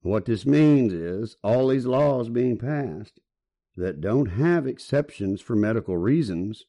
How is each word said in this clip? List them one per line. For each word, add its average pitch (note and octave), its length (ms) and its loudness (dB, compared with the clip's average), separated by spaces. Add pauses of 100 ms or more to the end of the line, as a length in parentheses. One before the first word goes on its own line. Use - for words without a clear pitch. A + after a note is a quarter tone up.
What G2+ 220 -2
this A2+ 220 -2
means C#3+ 480 4
is F2+ 500 -6
all B2 240 2
these C3 180 0
laws B2+ 440 0
being A#2+ 280 0
passed A#2 640 -8 (560)
that F2+ 240 -4
don't A2+ 280 0
have C#3+ 380 0
exceptions B2 760 -4
for A2+ 160 -2
medical G#2 400 0
reasons G#2 720 0